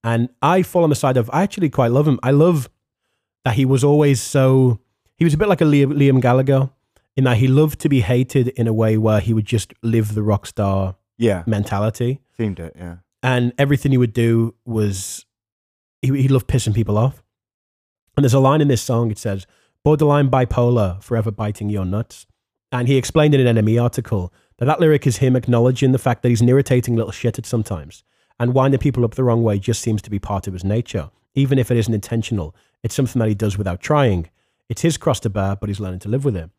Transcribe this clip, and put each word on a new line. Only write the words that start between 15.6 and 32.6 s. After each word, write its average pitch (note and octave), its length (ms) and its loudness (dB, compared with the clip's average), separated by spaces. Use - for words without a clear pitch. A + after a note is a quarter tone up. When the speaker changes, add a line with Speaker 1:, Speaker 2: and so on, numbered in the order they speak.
Speaker 1:
he, C3 80 -2
he C3+ 60 2
loved C3 200 2
pissing A2+ 280 0
people G#2+ 220 0
off. B2 260 -2
And C#3 80 2
there's A#2 80 4
a C3+ 60 4
line C3+ 220 4
in D3 60 2
this B2+ 140 0
song, A#2 300 -2
it G2+ 60 -8
says, G2 300 -8
"Borderline D3 460 2
bipolar, A#2+ 720 0
forever A2+ 300 -4
biting G#2 380 -6
your G2+ 160 -4
nuts." G2+ 420 -8
And B2 160 -4
he C#3 100 2
explained D3+ 360 2
in C3+ 80 4
an B2+ 60 4
N A#2 100 2
M G#2+ 120 2
E A2 80 2
article A2+ 560 -4
that B2 80 -4
that D3 140 0
lyric D#3 280 2
is A#2+ 100 0
him C3 180 2
acknowledging B2 560 2
the C3 80 2
fact - 240 -2
that B2 60 2
he's A2+ 120 2
an A#2+ 80 4
irritating B2+ 460 2
little G#2+ 160 -4
shit - 280 -4
at A#2 60 -14
sometimes, F2+ 580 -8
and A#2+ 140 -2
winding C3+ 260 2
people B2+ 260 0
up A#2 100 -6
the C3 80 -2
wrong A#2 200 2
way G2+ 160 0
just G#2 220 -4
seems G#2+ 200 -2
to - 80 -20
be G2+ 100 -6
part G2+ 280 -6
of F#2+ 60 -10
his F#2 100 -10
nature, G2 460 -4
even C#3 240 2
if B2 120 -2
it A#2+ 60 2
isn't A2+ 160 0
intentional. G#2 640 -6